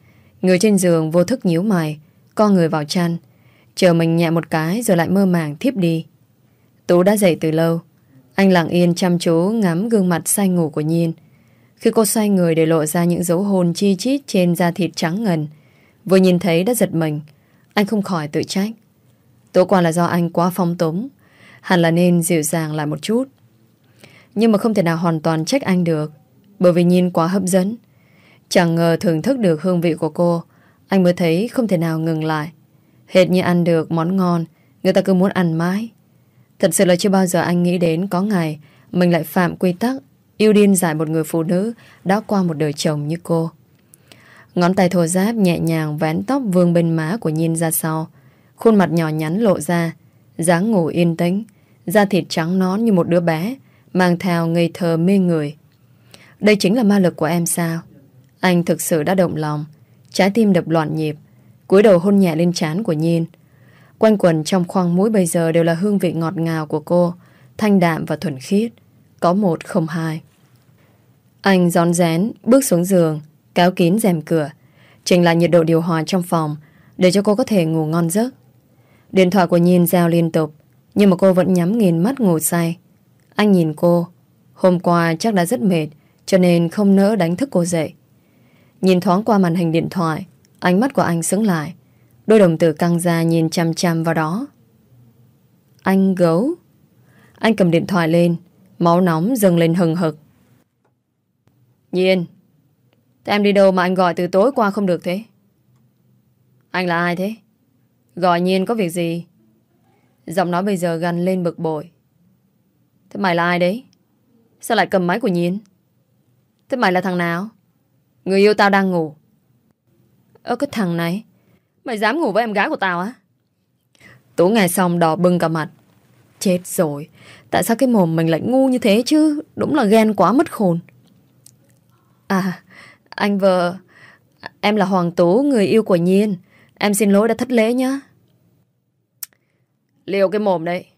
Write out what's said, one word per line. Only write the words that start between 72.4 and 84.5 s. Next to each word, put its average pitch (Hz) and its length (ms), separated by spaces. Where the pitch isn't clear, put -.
bước 262 220
xuống 175 200
giường, 165 360
kéo 180 160
kín 180 280
rèm 175 220
cửa, 151 280
chỉnh 175 200
lại 170 120
nhiệt 170 160
độ 165 120
điều 165 180
hòa 165 240
trong 180 180
phòng 160 320
để 180 140
cho 202 100
cô 208 140
có 202 80
thể 185 220
ngủ 160 200
ngon 165 240
giấc. 220 200
Điện 185 180
thoại 180 180
của 180 100
Nhiên 175 300
reo 175 200
liên 165 240
tục, 156 220
nhưng 202 140
mà 175 60
cô 190 180
vẫn 180 200
nhắm 180 240
nghiền 170 220
mắt 247 200
ngủ 175 200
say. 170 380
Anh 208 160
nhìn 165 220
cô, 170 340